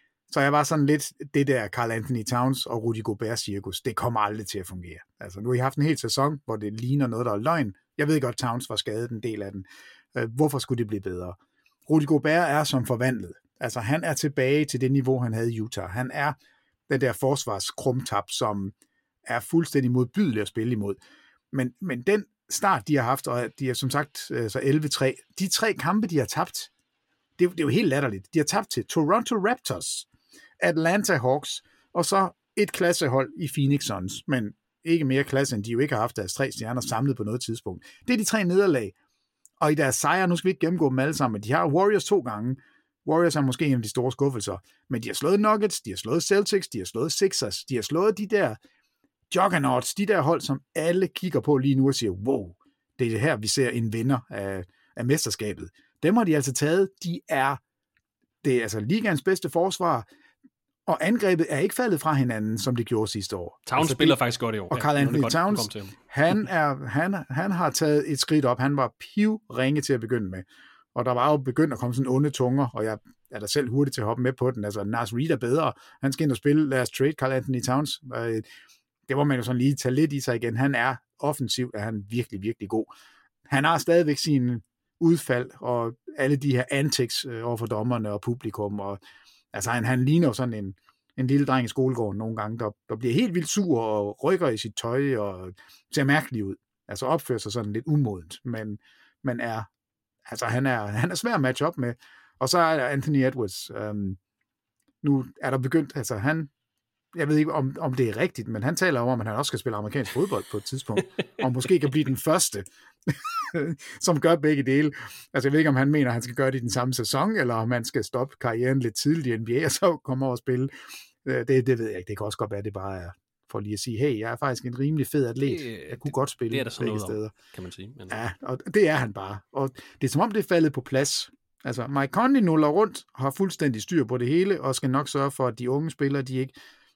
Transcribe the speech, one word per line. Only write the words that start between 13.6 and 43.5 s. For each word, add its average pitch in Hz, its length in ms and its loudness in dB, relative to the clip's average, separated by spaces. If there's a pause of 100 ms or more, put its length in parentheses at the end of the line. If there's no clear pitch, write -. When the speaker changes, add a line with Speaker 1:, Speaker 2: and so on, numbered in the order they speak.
Speaker 1:
han 143 240 -2
er 160 100 -2
tilbage 139 500 2
til 143 160 -4
det 131 120 2
niveau, 131 280 2
han 117 140 -2
havde 117 200 0
i 110 60 -4
Utah. 98 300 -6
Han 127 240 -4
er 147 180 0 (580)
den 135 100 2
der 123 120 2
forsvarskrumtap, 123 1160 -2
som 104 420 -2 (540)
er 120 140 -2
fuldstændig 143 520 2
modbydelig 123 500 2
at 98 60 -4
spille 117 240 -2
imod. 101 220 -2 (580)
Men, 127 280 -2
men 131 220 -6
den 202 220 2 (260)
start, 185 380 0
de 151 80 4
har 135 60 4
haft, 123 260 0
og 123 300 -2
de 131 120 -2
er 123 40 -2
som 131 160 -2
sagt, - 400 -4
øh, 120 200 -2
så 131 120 -4
elleve 151 260 2
tre, 131 280 0 (220)
de 190 100 0
tre 220 260 0
kampe, 202 340 0
de 165 100 0
har 120 80 2
tabt, - 320 -4 (800)
det 175 60 6
er 180 40 4
jo, - 20 2
det 180 100 -10
er 160 40 2
jo 143 40 2
helt 180 200 4
latterligt. 131 460 0
De 165 40 4
har 151 60 4
tabt 202 260 -2
til - 160 -4
Toronto 190 500 2
Raptors, 196 720 -4 (560)
Atlanta 175 520 2
Hawks, 131 460 0 (320)
og 175 100 2
så 196 260 2 (260)
et 208 160 2
klassehold 143 580 2 (100)
i 160 140 -2
Phoenix 139 300 2
Suns, 95 280 -4 (160)
men 120 240 0 (320)
ikke 165 200 2
mere 135 200 2
klasse, 135 320 0
end 101 80 -4
de 113 60 -8
jo 117 80 0
ikke 143 160 2
har 107 60 0
haft 117 160 -2
deres 92 180 -6
tre 135 180 -2
stjerner 120 280 -4
samlet 120 360 -2
på 110 80 -6
noget 110 180 -4
tidspunkt. 104 420 -8 (220)
Det 247 80 0
er 247 40 0
de 214 60 -2
tre 214 200 0
nederlag. 175 480 2 (680)
Og 156 120 4
i - 20 4
deres 139 220 2
sejre, 180 320 2
nu 175 80 4
skal 175 120 0
vi - 20 6
ikke 185 160 0
gennemgå 165 240 2
dem 131 80 0
alle 143 160 0
sammen, 127 180 0
men 104 100 -6
de 107 100 -2
har 170 160 2
Warriors 190 360 4
to 202 160 2
gange. 120 360 -4 (520)
Warriors 160 280 4
er 151 40 2
måske 135 260 0